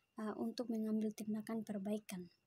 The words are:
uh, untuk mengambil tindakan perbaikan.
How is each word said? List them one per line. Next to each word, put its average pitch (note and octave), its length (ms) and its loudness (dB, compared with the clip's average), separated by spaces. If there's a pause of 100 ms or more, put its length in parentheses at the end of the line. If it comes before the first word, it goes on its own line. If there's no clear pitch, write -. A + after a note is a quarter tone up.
(220)
uh, G#3+ 160 0
untuk A3+ 320 0
mengambil A3 480 4
tindakan A3 480 -2
perbaikan. G3+ 640 -2 (180)